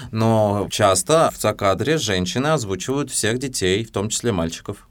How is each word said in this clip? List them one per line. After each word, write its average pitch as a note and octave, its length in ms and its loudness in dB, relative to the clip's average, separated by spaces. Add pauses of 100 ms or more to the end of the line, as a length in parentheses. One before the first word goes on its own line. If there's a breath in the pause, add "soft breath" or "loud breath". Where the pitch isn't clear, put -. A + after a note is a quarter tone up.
(120 loud breath)
Но G#2+ 580 2
часто A2 640 4
в - 60 -12
закадре G#2+ 580 0
женщины G#2+ 500 -2
озвучивают B2+ 640 -2
всех A2 280 -2
детей, G2+ 460 -2
в A2+ 60 -16
том G#2 180 -2
числе - 240 -2
мальчиков. E2+ 580 -6